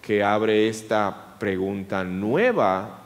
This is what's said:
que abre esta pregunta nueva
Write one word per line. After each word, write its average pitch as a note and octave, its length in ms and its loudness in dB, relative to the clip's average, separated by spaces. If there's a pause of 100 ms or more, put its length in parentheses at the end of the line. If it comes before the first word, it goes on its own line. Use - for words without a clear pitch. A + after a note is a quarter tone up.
que G#2 220 0
abre G#2+ 440 4
esta A2 680 -2
pregunta G2 640 -4
nueva G#2 1040 0